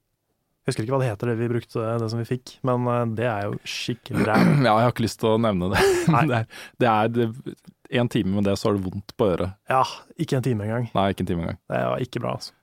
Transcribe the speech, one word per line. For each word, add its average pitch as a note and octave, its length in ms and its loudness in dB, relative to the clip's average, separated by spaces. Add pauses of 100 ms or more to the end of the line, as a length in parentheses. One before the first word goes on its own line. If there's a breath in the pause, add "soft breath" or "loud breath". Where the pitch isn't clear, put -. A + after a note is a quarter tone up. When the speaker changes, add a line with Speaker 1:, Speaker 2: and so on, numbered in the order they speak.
(640)
Speaker 1:
Jeg C3 80 0
husker A2+ 100 -4
ikke B2+ 120 -2
hva C3 80 0
det B2 80 0
heter, G#2 160 -4
det A#2+ 120 0
vi A#2+ 80 -2
brukte, A#2 520 -4
det A2+ 100 -4
som A#2 100 -4
vi A2+ 60 -6
fikk, - 380 -8
men, B2 240 0
eh, A#2+ 180 0 (100)
det A2+ 120 -2
er G#2 160 -4
jo G#2 200 -6
skikkelig - 600 -6
ræv. G#2+ 140 4 (160)
Speaker 2:
<clears throat> C#3+ 80 4
Ja, A2 160 6
jeg A#2+ 80 6
har A#2+ 40 2
ikke A#2 140 -2
lyst - 140 -4
til A2 160 4
å A2+ 40 4
nevne G2 360 0
det. - 80 4 (120)
<laughs> F4 120 -2
Speaker 1:
Nei. A#2+ 200 6
Speaker 2:
Det A#2+ 80 2
er, A2+ 120 -2 (320 loud breath)
det B2 80 4
er, A2 220 4
det, A#2 460 -2 (340)
en B2 200 2
time F#2+ 260 0
med G#2 80 2
det, G2 140 2
så - 100 -2
har G#2 80 4
du G2 140 -2
vondt G2+ 260 -10
på A2+ 160 2
øret. F#2+ 220 -2 (160)
Speaker 1:
Ja, C3 140 4 (360)
ikke D#3 180 -2
en A#2+ 60 -2
time A2+ 200 -2
engang. A#2 300 -4
Speaker 2:
Nei, G2 200 2
ikke - 100 -4
en F2 40 -4
time F2 160 -2
engang. F#2 160 -6 (100)
Speaker 1:
Det B2 180 -2
var B2 120 -2
ikke B2 200 -6
bra, A#2+ 160 -4
altså. - 160 -12 (120)